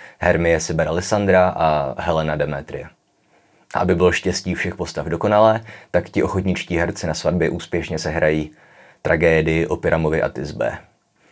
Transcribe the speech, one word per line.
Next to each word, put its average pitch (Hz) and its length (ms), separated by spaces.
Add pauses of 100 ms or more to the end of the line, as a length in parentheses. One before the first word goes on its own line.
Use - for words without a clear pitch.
(180)
Hermie 85 420
si 85 140
bere 78 160
Lysandra 92 580
a 76 540
Helena 80 340
Demetria. 71 520 (880)
A - 40
aby 90 160
bylo 85 180
štěstí 92 420
všech 90 200
postav 78 320
dokonalé, 104 540 (300)
tak 87 200
ti 101 120
ochotničtí 92 540
herci 85 300
na 78 80
svatbě 82 360
úspěšně 82 480
sehrají 78 520 (520)
tragédii 80 640
o 85 100
Pyramovi 80 460
a - 60
Tisbé. - 500 (540)